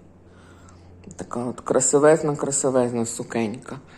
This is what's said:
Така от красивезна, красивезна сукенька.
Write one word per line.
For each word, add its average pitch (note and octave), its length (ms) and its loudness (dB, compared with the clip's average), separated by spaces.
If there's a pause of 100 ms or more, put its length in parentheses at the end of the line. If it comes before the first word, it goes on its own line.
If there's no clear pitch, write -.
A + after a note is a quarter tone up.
(1160)
Така - 280 -8
от A#2+ 160 -8
красивезна, D3 760 4
красивезна B2+ 680 0
сукенька. A#2 760 -6 (180)